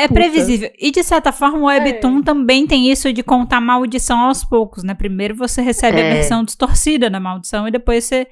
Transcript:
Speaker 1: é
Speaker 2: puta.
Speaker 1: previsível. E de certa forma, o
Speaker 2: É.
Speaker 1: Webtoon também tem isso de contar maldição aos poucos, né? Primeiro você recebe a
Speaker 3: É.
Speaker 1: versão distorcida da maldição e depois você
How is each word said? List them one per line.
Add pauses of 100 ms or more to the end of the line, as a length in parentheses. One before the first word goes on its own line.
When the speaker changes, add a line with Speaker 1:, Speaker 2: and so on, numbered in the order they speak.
Speaker 1:
é
Speaker 2:
puta.
Speaker 1:
previsível.
E
de
certa
forma,
o
Speaker 2:
É.
Speaker 1:
Webtoon
também
tem
isso
de
contar
maldição
aos
poucos,
né?
Primeiro
você
recebe
a
Speaker 3:
É.
Speaker 1:
versão
distorcida
da
maldição
e
depois
você